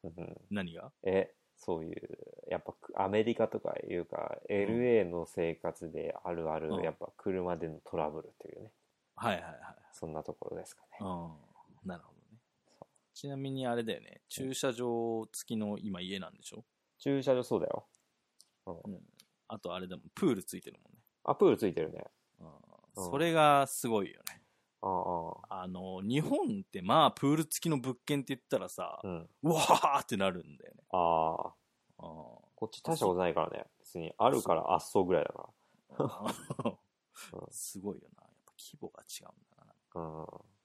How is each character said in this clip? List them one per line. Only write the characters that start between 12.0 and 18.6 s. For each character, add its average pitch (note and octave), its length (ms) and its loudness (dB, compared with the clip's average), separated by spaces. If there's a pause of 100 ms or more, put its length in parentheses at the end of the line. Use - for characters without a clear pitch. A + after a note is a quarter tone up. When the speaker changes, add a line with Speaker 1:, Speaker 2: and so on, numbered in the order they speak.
Speaker 2:
ほ - 100 -20
ど - 60 -20 (120)
ね。 A2+ 80 -20 (240)
Speaker 1:
そ - 180 -20
う。 - 60 -20 (260)
Speaker 2:
ち - 140 -10
な C#3 80 -4
み C3+ 160 -2
に C3 160 0
あ A#2+ 80 4
れ A#2 80 2
だ A2 100 0
よ - 80 -4
ね。 - 80 -20
Speaker 1:
う - 60 -20
ん。 - 140 -20
Speaker 2:
駐 C3 240 -4
車 C3 180 2
場 A#2 600 0
付 - 180 -12
き A#2 80 0
の G#2 200 0
今 F#2 240 -4
家 F#2+ 180 -4
な E2+ 100 -8
ん - 60 -20
で - 80 -20
し - 100 -14
ょ？ A2+ 100 -16 (340)
Speaker 1:
駐 C#3 240 2
車 C3 140 6
場 B2 80 0
そ A#2 140 2
う - 20 4
だ - 80 2
よ。 - 200 -4 (800)